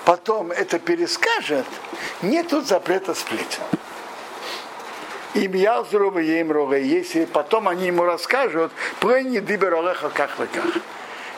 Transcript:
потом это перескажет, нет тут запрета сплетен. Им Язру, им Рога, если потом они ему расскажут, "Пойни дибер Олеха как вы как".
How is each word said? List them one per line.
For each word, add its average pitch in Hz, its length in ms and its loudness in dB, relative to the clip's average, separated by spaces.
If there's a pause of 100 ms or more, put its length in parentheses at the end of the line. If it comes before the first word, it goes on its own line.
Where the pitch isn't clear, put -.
потом 175 460 2
это 180 280 0
перескажет, 170 880 0 (560)
нет 330 240 0
тут 294 180 0
запрета 185 480 0
сплетен. - 500 -6 (1700)
Им 202 200 0
Язру, 202 680 4
им 160 320 2
Рога, 143 260 4
если 165 480 2
потом 196 420 2
они 180 200 0
ему 175 160 4
расскажут, 170 680 2 (280)
"Пойни 254 400 2
дибер 185 340 2
Олеха 165 360 0
как - 280 -2
вы 131 100 -2
как". - 160 -4 (760)